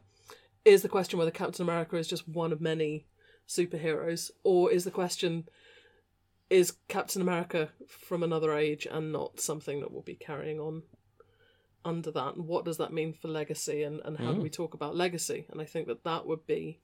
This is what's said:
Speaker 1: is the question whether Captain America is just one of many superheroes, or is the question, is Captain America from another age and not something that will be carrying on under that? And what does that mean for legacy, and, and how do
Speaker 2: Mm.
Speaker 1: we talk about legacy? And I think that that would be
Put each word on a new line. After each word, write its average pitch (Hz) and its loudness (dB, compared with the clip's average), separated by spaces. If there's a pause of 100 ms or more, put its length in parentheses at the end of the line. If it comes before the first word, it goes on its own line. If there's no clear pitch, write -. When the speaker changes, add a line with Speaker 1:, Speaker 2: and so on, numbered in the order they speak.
(640)
Speaker 1:
is 196 12
the 202 0
question 185 0
whether 165 2
Captain 180 -4
America 170 0
is 160 -2
just 170 -6
one 165 -2
of 151 -6
many 160 -2 (380)
superheroes, 170 -2 (140)
or 180 6
is 180 2
the 185 -6
question, 175 -2 (1000)
is 180 6 (100)
Captain - -4
America 175 0 (180)
from - -6
another 160 2
age 151 0
and 156 -4
not 143 -4
something 147 -4
that - -6
will 139 -12
be - -12
carrying 156 -8
on 160 -8 (1000)
under 170 -6
that? 135 -4
And 170 -8
what 170 -2
does 165 -6
that 156 -4
mean 160 -2
for - -12
legacy, 151 -4
and, 151 -6
and 151 -8
how 123 -2
do 190 0
Speaker 2:
Mm. 180 -2
Speaker 1:
we 151 -4
talk 165 -8
about 147 -6
legacy? 170 -2
And - -12
I 156 -8
think 160 -6
that 117 -6
that 165 -4
would 156 -6
be 160 -4